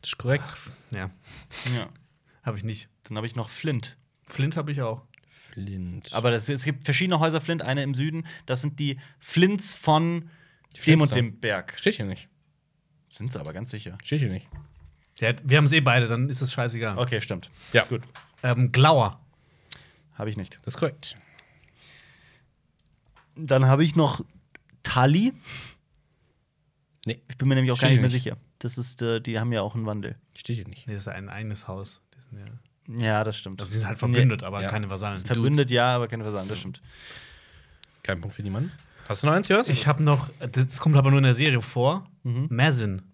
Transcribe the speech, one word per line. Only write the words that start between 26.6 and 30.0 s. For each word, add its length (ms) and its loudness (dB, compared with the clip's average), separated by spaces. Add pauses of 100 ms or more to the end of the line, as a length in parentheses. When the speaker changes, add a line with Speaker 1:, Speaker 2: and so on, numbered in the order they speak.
Speaker 1:
Nee. 220 -6
Speaker 3:
Ich 80 -14
bin 120 2
mir 60 4
nämlich 180 4
auch 40 0
Speaker 1:
Steht 120 2
Speaker 3:
gar 20 -
nicht 60 8
Speaker 1:
hier 60 6
Speaker 3:
mehr 100 4
Speaker 1:
nicht. 100 0
Speaker 3:
sicher. 140 -6 (220)
Das 200 -8
ist, 240 -8
äh, 180 0
die 200 -4
haben 120 -2
ja 100 0
auch 120 -6
einen 120 -4
Wandel. 300 -6 (200)